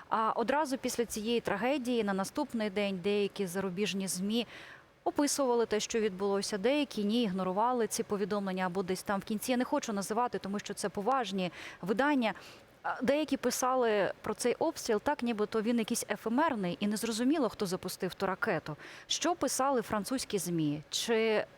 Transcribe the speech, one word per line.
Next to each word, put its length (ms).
А 240
одразу 460
після 260
цієї 360
трагедії 640
на 100
наступний 560
день 340
деякі 420
зарубіжні 640
змі 380
описували 600
те, 140
що 200
відбулося, 580
деякі 460
ні, 180
ігнорували 640
ці 160
повідомлення 640
або 160
десь 200
там 180
в 40
кінці. 280
Я 60
не 60
хочу 280
називати, 460
тому 200
що 160
це 140
поважні 640
видання. 520
А, 200
деякі 340
писали 760
про 120
цей 200
обстріл 460
так, 220
нібито 400
він 160
якийсь 320
ефемерний 680
і 60
незрозуміло, 600
хто 180
запустив 480
ту 120
ракету. 500
Що 280
писали 480
французькі 560
змі? 520
Чи 540